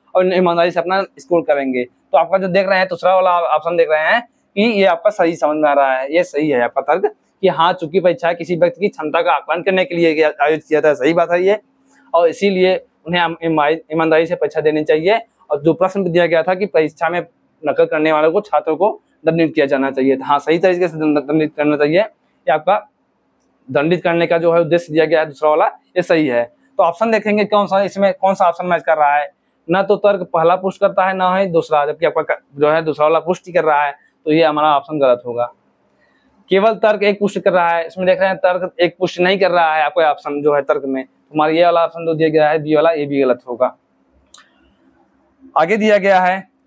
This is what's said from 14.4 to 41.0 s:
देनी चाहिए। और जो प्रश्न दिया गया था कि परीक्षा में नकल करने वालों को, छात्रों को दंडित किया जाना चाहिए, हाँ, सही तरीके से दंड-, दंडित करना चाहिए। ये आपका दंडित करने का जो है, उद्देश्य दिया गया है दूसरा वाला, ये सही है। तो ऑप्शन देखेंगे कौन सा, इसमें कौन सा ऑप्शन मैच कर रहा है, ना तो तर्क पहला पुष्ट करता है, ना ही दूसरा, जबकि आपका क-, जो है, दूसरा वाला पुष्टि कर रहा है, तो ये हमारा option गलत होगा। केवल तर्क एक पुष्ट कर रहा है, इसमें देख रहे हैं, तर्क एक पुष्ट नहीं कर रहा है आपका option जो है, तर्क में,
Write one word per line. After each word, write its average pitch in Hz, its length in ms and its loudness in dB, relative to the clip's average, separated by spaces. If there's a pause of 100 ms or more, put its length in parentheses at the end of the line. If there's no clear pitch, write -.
देनी 151 240 0
चाहिए। 160 360 0 (300)
और 143 120 -4
जो 160 120 2
प्रश्न 185 380 -2
दिया 175 140 2
गया 160 160 0
था 185 120 -2
कि 190 120 -4
परीक्षा 160 420 -2
में 170 180 -6 (420)
नकल 160 160 2
करने 156 280 0
वालों 156 200 2
को, 190 80 0
छात्रों 151 360 -2
को 208 260 -2 (220)
दंडित 160 300 0
किया 147 120 2
जाना 135 240 -2
चाहिए, 135 260 0
हाँ, 135 220 -2
सही 156 200 0
तरीके 180 300 0
से 160 80 -10
दंड-, 151 260 0
दंडित 151 340 -2
करना 147 200 0
चाहिए। 147 240 2
ये - 520 -6
आपका 185 380 -2 (800)
दंडित 156 320 0
करने 170 240 0
का 170 120 0
जो 165 140 0
है, 170 80 2
उद्देश्य 170 320 -2
दिया 156 120 2
गया 156 160 0
है 156 60 -2
दूसरा 151 240 -2
वाला, 165 160 2
ये - 360 -6
सही 165 240 0
है। 120 180 0
तो - 380 -6
ऑप्शन 175 280 0
देखेंगे 208 340 0
कौन 202 220 0
सा, 190 160 0
इसमें 196 320 -2
कौन 190 200 0
सा 185 140 2
ऑप्शन 175 180 -4
मैच 175 160 -2
कर 165 140 0
रहा 147 200 2
है, 147 140 -4 (400)
ना 185 120 2
तो 196 140 0
तर्क 202 260 0
पहला 170 340 0
पुष्ट 185 240 -6
करता 190 280 0
है, 190 60 -4
ना 185 220 0
ही 196 100 0
दूसरा, 156 400 0
जबकि 151 200 -4
आपका 156 160 -2
क-, 143 200 -6 (140)
जो 147 140 2
है, 160 120 0
दूसरा 151 240 0
वाला 160 120 2
पुष्टि 170 340 -6
कर 165 120 0
रहा 147 200 2
है, 143 100 -6 (300)
तो 151 80 0
ये 160 120 4
हमारा 151 320 2
option 151 220 -4
गलत 127 280 2
होगा। 120 260 -6 (960)
केवल 202 260 2
तर्क 214 280 0
एक 202 180 0
पुष्ट 202 180 -4
कर 185 140 0
रहा 175 160 2
है, 170 180 -2
इसमें 185 200 -6
देख 180 120 2
रहे 190 100 2
हैं, 190 100 -2
तर्क 180 420 -2
एक 170 180 0
पुष्ट 175 220 -4
नहीं 185 180 0
कर 185 120 2
रहा 165 240 0
है 156 80 0
आपका 151 280 0
option 147 320 -6
जो 147 120 2
है, 143 80 0
तर्क 143 220 -2
में, 135 200 -6